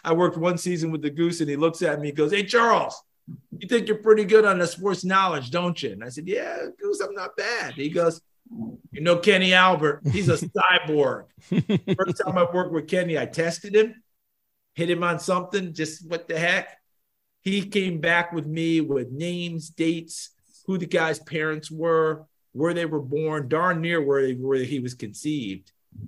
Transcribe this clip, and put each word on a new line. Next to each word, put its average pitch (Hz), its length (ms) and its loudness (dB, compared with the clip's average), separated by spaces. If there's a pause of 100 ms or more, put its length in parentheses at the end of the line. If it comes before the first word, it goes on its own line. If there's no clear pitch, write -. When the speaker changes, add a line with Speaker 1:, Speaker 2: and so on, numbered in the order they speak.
Speaker 1:
I 165 80 0
worked 175 260 4
one 170 200 0
season 165 340 -2
with 151 100 -4
the 147 80 -2
Goose, 170 300 0
and 147 100 0
he 143 60 -2
looks 160 260 0
at 147 200 0
me, 147 60 -4
he 143 40 -4
goes, 151 220 0
"Hey, 202 100 0
Charles, 233 580 0 (560)
you 196 80 -12
think 226 220 2
you're 208 120 0
pretty 214 260 6
good 214 180 8
on 190 160 4
the 175 80 2
sports 185 380 -4
knowledge, 180 440 0
don't 175 320 -2
you?" 113 120 -4
And 101 100 -12
I 123 60 -12
said, 151 180 -10
"Yeah, - 300 -4 (200)
Goose, 403 220 -4
I'm 392 160 -6
not - 220 -8
bad." 202 380 -4
He 143 140 -4
goes, 165 320 0 (300)
"You - 480 -12
know 170 180 4
Kenny 185 360 6
Albert, 180 480 4 (100)
he's 185 160 2
a 165 100 6
Speaker 2:
<laughs> 175 480 2
Speaker 1:
cyborg." 143 420 0 (220)
First 196 760 0
time 180 120 -2
I 175 140 6
worked 175 220 -2
with 151 160 -4
Kenny, 175 280 0
I 123 80 -2
tested 165 480 -4
him, 220 300 2 (720)
hit 170 140 -2
him 170 120 0
on 175 160 0
something, 185 560 -4
just 160 360 -8
what 165 180 -6
the 165 100 -4
heck. 175 400 0 (640)
He 196 260 -2
came 185 360 -2
back 170 320 2
with 156 120 -4
me 165 360 0
with 127 320 -2
names, 170 560 -8
dates, 165 600 -4 (340)
who 190 120 -2
the 170 100 -6
guy's 160 320 0
parents 156 520 -6
were, 160 540 0 (260)
where 160 220 -2
they 170 120 -2
were 151 160 -2
born, 147 460 -4
darn 165 320 2
near 165 240 0
where 139 240 2
they, 131 60 -2
where 131 280 0
he 127 200 -4
was 123 120 -6
conceived. 113 800 -8 (360)